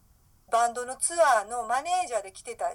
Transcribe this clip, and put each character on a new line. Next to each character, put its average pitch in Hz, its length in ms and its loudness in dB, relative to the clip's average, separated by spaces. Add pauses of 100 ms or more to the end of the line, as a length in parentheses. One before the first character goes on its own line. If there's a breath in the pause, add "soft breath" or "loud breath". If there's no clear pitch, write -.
(520)
バ 233 160 4
ン 233 60 -6
ド 247 120 -8
の 262 100 -8
ツ - 180 -4
ア 277 280 6
ー 202 60 -12
の 240 180 -6
マ 247 160 0
ネ 349 80 -6 (140)
ー - 20 -6
ジ 247 80 -6
ャ 214 60 -2
ー - 20 -4
で 190 80 -16
来 - 120 -20
て 233 120 -12
た 190 200 -4